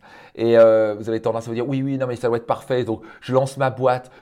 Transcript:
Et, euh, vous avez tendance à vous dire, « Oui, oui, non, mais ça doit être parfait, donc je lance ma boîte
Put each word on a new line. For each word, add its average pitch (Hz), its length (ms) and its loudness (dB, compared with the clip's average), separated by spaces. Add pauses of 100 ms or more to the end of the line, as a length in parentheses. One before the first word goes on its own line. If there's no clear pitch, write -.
(340)
Et, 117 240 2
euh, 110 400 6
vous 107 100 -12
avez 113 140 -4
tendance 113 220 -4
à - 20 -16
vous 117 80 -8
dire, « 120 140 -4
Oui, 135 140 -4
oui, 139 140 -4
non, 131 100 -4
mais 123 80 -6
ça 117 140 -4
doit 117 80 0
être 113 100 -6
parfait, 123 380 -2
donc 110 180 -6 (200)
je 123 100 -8
lance 135 240 0
ma 135 140 0
boîte 123 400 -2 (120)